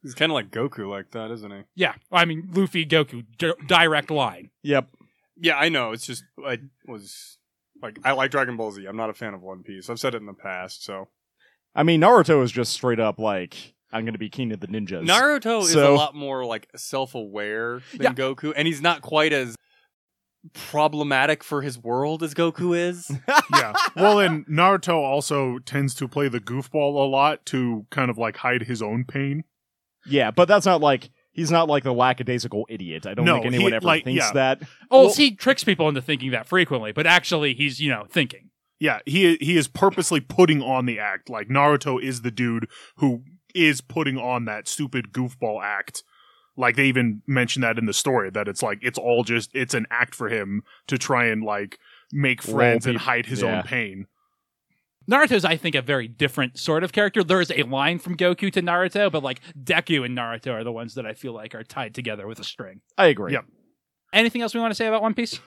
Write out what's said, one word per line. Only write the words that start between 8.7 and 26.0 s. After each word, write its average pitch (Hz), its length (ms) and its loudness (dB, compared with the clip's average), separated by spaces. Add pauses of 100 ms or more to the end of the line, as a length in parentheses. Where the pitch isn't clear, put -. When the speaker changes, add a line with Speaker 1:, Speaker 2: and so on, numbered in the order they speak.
Speaker 1:
Z. 98 140 -16
I'm 101 120 -12
not 110 120 -6
a 104 40 -10
fan 107 200 -12
of 90 80 -16
One 95 220 -16
Piece. 98 260 -16
I've 117 100 -10
said 127 160 -4
it - 20 -10
in 104 100 -14
the 98 60 -18
past, 92 500 -14
so. 95 260 -14 (680)
Speaker 3:
I 147 80 2
mean, 160 180 4
Naruto 170 420 6
is 120 80 0
just 120 220 -2
straight 120 260 -2
up 107 180 0
like, 101 560 -6 (180)
"I'm 113 140 -6
gonna 113 120 -8
be 104 120 -10
king 120 220 -6
of 101 80 -8
the 92 80 -12
ninjas." 107 400 -6
Speaker 1:
Naruto 226 540 2
is 175 100 0
Speaker 3:
So 143 220 6
Speaker 1:
a - 20 8
lot 143 200 2
more, 135 300 -6
like, 113 300 -8
self-aware 113 1040 -8 (120)
than 262 80 -10
Speaker 2:
Yeah. 214 120 2
Speaker 1:
Goku, 135 420 -4
and 151 120 0
he's 151 140 -4
not 160 200 0
quite 151 320 0
as 127 220 -4 (1000)
problematic 147 920 0
for 143 180 -6
his 135 160 -8
world 135 460 -4
as 151 100 -8
Goku 170 440 0
is. 175 420 -6
Speaker 3:
<laughs> - 80 -10 (260)
Speaker 4:
Yeah. 262 200 2 (220)
Well, 202 240 6
and 165 280 2
Naruto 175 480 2
also 139 640 -2
tends 139 360 -4
to 135 120 -8